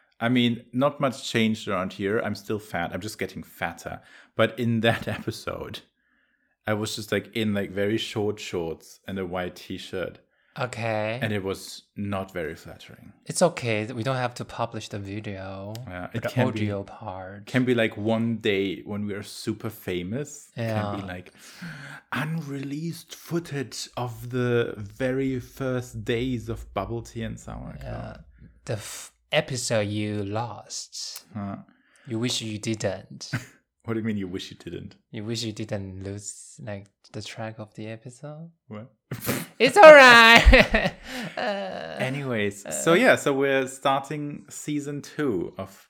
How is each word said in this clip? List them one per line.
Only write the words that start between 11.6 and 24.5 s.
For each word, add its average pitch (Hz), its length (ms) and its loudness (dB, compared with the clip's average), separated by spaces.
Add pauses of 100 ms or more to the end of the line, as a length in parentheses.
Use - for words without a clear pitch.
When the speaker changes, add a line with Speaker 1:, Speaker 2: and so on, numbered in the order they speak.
Speaker 1:
not 98 360 -6
very 82 220 -6
flattering. - 580 -20 (140)
Speaker 2:
It's - 160 0
okay. 117 500 0
We 120 100 -6
don't 131 140 -2
have 123 180 -4
to 120 100 -10
publish 113 440 -8
the 107 100 -10
video. 98 760 -10 (120)
Speaker 1:
Yeah, 90 180 -10
Speaker 2:
Or - 100 -10
Speaker 1:
it 113 80 -6
Speaker 2:
the 117 60 -4
Speaker 1:
can 127 180 2
be, - 20 2 (220)
Speaker 2:
audio 101 140 -4
part. 98 600 -14
Speaker 1:
can 127 180 2
be, 123 100 4
like, 113 220 2
one 113 420 0
day 98 440 0
when 104 240 -6
we 101 80 -4
are 104 80 -8
super - 480 -6
famous. 101 840 -8
It 117 60 -6
can 104 340 -2
be, 98 60 -8
Speaker 2:
Yeah. 95 40 -10
Speaker 1:
like, 90 260 -12 (800)
unreleased 147 1000 -6
footage 143 840 -6
of 120 340 -8
the 123 460 2